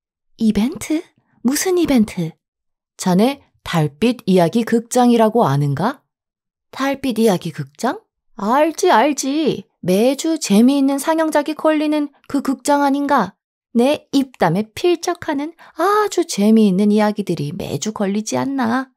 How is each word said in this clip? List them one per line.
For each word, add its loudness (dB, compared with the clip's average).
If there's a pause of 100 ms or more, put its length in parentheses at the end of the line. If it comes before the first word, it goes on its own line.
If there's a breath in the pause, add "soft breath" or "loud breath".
(380)
이벤트? -2 (400)
무슨 -2
이벤트? 0 (640)
자네 0 (220 soft breath)
달빛 -2
이야기 2
극장이라고 2
아는가? -2 (680)
달빛 -4
이야기 2
극장? -6 (340)
알지, 0
알지. 0 (160)
매주 0
재미있는 2
상영작이 -2
걸리는 0 (180)
그 -2
극장 0
아닌가? 0 (380)
내 0
입담에 -2
필적하는 -4 (220 loud breath)
아주 0
재미있는 2
이야기들이 -2
매주 -8
걸리지 -4
않나? -4